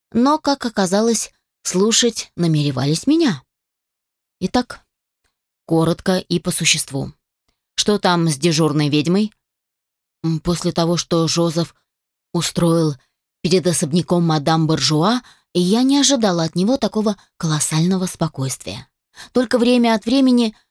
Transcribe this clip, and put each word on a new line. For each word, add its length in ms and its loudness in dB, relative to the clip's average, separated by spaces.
но, 260 2
как 280 -4
оказалось, 680 -2
слушать 760 0
намеревались 720 0
меня. 340 2
Итак, 360 -4
коротко 520 0
и 200 -4
по 140 -4
существу. 640 -4
Что 220 0
там 300 2
с 80 0
дежурной 540 0
ведьмой? 420 0
М, 200 -2
после 320 -2
того, 240 0
что 320 0
Жозеф 440 -2
устроил 640 0
перед 240 2
особняком 600 0
мадам 420 0
Буржуа, 540 0
я 300 2
не 140 2
ожидала 460 0
от 120 -6
него 200 0
такого 400 -2
колоссального 680 -2
спокойствия. 840 -8
Только 260 0
время 380 2
от 80 -4
времени 500 2